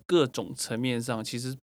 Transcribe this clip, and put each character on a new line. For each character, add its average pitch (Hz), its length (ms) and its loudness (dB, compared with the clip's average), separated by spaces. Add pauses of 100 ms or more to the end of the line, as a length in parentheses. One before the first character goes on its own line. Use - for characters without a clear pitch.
各 170 200 6
种 120 300 -4
层 - 240 -4
面 123 220 0
上， 117 200 -2
其 110 160 -6
实 131 160 -6 (100)